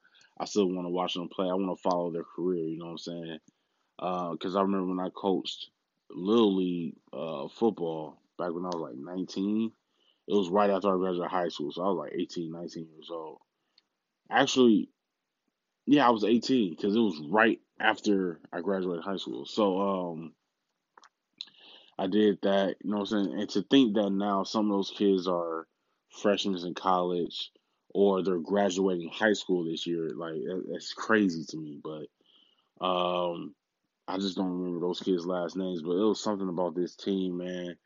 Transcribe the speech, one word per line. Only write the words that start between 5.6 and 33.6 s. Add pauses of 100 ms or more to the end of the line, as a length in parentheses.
Little
League, (180)
uh,
football (160)
back
when
I
was,
like,
nineteen. (580)
It
was
right
after
I
graduated
high
school,
so
I
was,
like,
eighteen,
nineteen
years
old. (920)
Actually, (960)
yeah,
I
was
eighteen
'cause
it
was (100)
right (200)
after (140)
I
graduated
high
school.
So,
um, (1700)
I
did
that,
you
know
what
I'm
saying?
And
to
think
that
now
some
of
those
kids
are (460)
freshmen
in
college (400)
or
they're
graduating
high
school
this
year,
like,
that,
that's
crazy
to
me.
But,
um, (520)